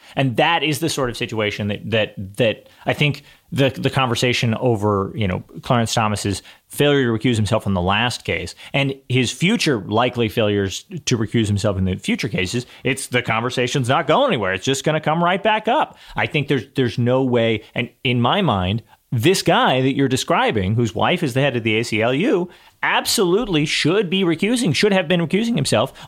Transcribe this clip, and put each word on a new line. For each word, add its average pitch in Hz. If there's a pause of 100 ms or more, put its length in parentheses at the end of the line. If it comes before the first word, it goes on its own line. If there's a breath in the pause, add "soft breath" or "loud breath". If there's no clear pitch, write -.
(180 loud breath)
And 135
that 156
is 147
the 160
sort 131
of 113
situation 107
that, 104
that, 104 (240)
that 110 (160 loud breath)
I 131
think 147 (300 soft breath)
the, 131
the 127
conversation 123
over, 104
you 107
know, 92 (240)
Clarence 117
Thomas's 104 (240 loud breath)
failure 143
to 120 (120)
recuse 123
himself 110
in 101
the 90
last 107
case 87 (200 loud breath)
and 139 (160)
his 123
future 165
likely 117
failures 104 (220)
to 123
recuse 110
himself 101
in 92
the 92
future 202
cases, 110 (180 loud breath)
it's, -
the 123
conversation's 123
not 143
going 170
anywhere. 101
It's 95
just 131
gonna 151
come 160
right 185
back 220
up. - (200 loud breath)
I -
think 143
there's, 139
there's 127
no 123
way. 117 (100)
And 123 (140)
in 123
my 156
mind, 104 (280 soft breath)
this 139
guy 175
that 131
you're 135
describing, 127
whose 120
wife 127
is 123
the 131
head 135
of 113
the 110
A 117
C 107
L 123
U, 185 (400 loud breath)
absolutely 196
should 180
be 190
recusing, 190
should 202
have 190
been 175
recusing 208
himself 131 (140 loud breath)